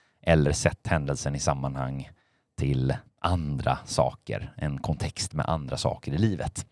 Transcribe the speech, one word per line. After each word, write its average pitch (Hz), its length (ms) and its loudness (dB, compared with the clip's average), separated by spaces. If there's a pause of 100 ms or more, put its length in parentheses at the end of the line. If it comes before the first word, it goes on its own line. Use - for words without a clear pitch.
(220)
Eller 78 300 6
sätt - 340 0
händelsen 71 480 0
i 69 60 -4
sammanhang 67 680 -2 (480)
till 67 360 2 (260)
andra 73 640 0
saker, - 720 -2
en 71 220 -4
kontext - 540 -4
med 78 160 -2
andra 69 280 -2
saker - 360 -2
i 76 60 0
livet. 101 540 0